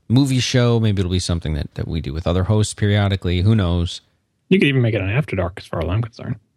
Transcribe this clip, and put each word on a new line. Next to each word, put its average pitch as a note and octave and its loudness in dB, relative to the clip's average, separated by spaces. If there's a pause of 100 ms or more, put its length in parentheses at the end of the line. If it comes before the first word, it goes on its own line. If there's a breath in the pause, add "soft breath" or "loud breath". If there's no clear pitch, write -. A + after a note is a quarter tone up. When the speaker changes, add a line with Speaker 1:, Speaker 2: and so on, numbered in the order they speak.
Speaker 1:
movie C3 2
show. A#2+ 2
Maybe G#2 2
it'll F2+ 0
be F#2 2
something E2 -2
that, - -6
that - -6
we D#2+ -4
do C#2+ -6
with D#2+ -6
other F2+ 0
hosts G#2+ 0
periodically. G2 0
Who A2 4
knows? F2 0 (480)
Speaker 2:
You F#3+ 4
could E3+ 4
even C3+ 2
make A2+ 0
it F#2+ -2
an G2 -4
After C3+ -2
Dark, F#2 -4
as - -20
far - -6
as E2 -4
I'm G2+ -2
concerned. - -8 (200)